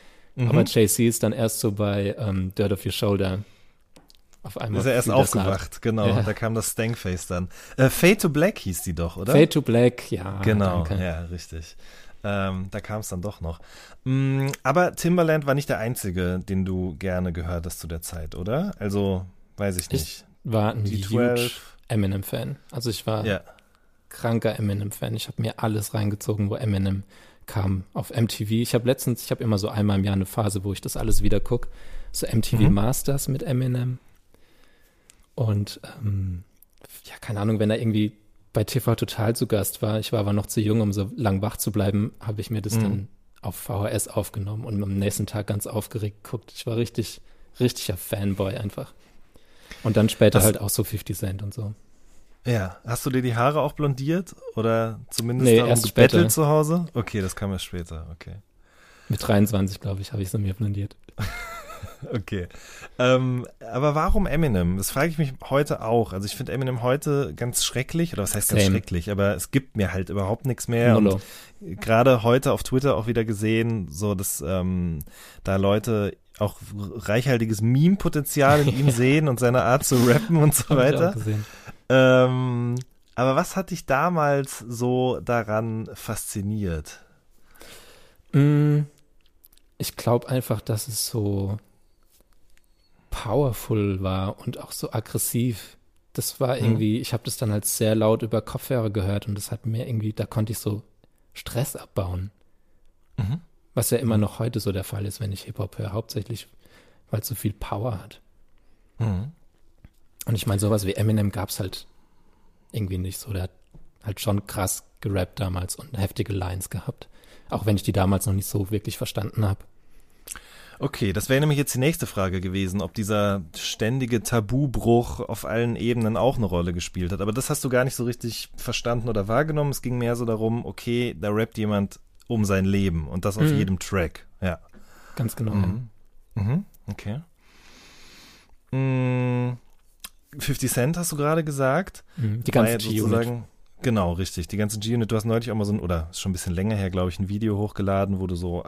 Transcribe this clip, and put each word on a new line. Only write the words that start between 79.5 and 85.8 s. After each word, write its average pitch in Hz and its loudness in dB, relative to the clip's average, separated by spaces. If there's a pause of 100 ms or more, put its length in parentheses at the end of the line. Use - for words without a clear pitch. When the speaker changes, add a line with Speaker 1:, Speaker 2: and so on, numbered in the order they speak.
Speaker 1:
Art 120 4
zu 139 2 (120)
rappen 151 4
und 151 8
so - 0
Speaker 2:
Hab - 2
ich 135 6
auch 131 0
Speaker 1:
weiter. 180 4
Speaker 2:
gesehen. 107 -2 (440)
Speaker 1:
Ähm, 127 6 (400)
aber 131 2
was 170 -2
hat 190 -4
dich 170 -8
damals 143 2
so 123 0
daran 113 -2